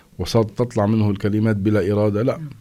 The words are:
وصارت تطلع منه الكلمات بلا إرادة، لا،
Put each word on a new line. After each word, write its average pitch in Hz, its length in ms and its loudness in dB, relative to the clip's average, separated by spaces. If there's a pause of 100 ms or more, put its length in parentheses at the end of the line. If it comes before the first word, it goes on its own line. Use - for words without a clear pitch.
(180)
وصارت 110 400 -2
تطلع 110 280 0
منه 107 240 2
الكلمات 107 460 0
بلا 101 360 0
إرادة، 104 300 0
لا، 151 180 -2 (200)